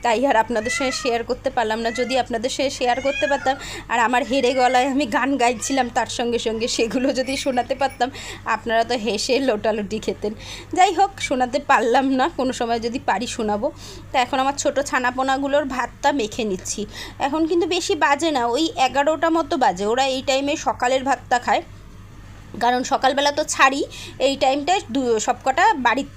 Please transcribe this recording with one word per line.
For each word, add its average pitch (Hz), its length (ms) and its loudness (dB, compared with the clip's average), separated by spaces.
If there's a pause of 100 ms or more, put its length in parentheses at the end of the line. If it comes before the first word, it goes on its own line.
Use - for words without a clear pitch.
তাই 240 240 2
আর 277 100 4
আপনাদের 220 360 0
সঙ্গে 262 200 -2
শেয়ার 233 320 -2
করতে 240 260 -4
পারলাম 226 320 -2
না। 226 100 -2
যদি 247 260 -2
আপনাদের 240 320 -2
সঙ্গে 277 200 -2
শেয়ার 254 320 0
করতে 277 260 0
পারতাম 277 300 0 (320)
আর 226 100 2
আমার 247 240 2
হেরে 247 300 2
গলায় 254 340 4
আমি 277 180 0
গান 262 320 0
গাইছিলাম 240 520 0
তার 233 180 -2
সঙ্গে 240 320 -2
সঙ্গে 226 280 -2
সেগুলো 233 460 0
যদি 254 240 -2
শোনাতে 247 380 -2
পারতাম, 262 360 -2 (340)
আপনারা 226 380 0
তো 240 120 0
হেসে 233 440 0
লোটালুটি 220 600 0
খেতেন। 208 340 -4 (400)
যাই 359 200 4
হোক, 392 260 2
শোনাতে 254 400 0
পারলাম 262 500 4
না, 262 280 2
কোনো 254 160 0
সময় 233 260 -2
যদি 233 200 -4
পারি 220 280 -2
শোনাবো। 214 440 -2 (400)
তা 269 80 2
এখন 254 200 0
আমার 269 180 2
ছোটো 277 260 0
ছানাপোনাগুলোর 269 840 0
ভাতটা 247 460 -2
মেখে 240 320 -2
নিচ্ছি। 202 420 -4 (340)
এখন 311 280 0
কিন্তু 339 200 2
বেশি 381 280 0
বাজে 302 360 2
না, 247 160 0
ওই 285 280 0
এগারোটা 285 540 2
মতো 330 280 0
বাজে, 202 280 2
ওরা 240 200 2
এই 262 160 0
টাইমে 277 340 0
সকালের 262 480 0
ভাতটা 247 360 0
খায়, 240 220 0 (1000)
কারণ 247 240 2
সকালবেলা 277 480 2
তো 302 120 0
ছাড়ি, 285 420 2 (340)
এই 269 160 2
টাইমটায় 285 460 2 (100)
দু-, 240 280 2
সবকটা 277 580 2
বাড়ি 247 260 2 (140)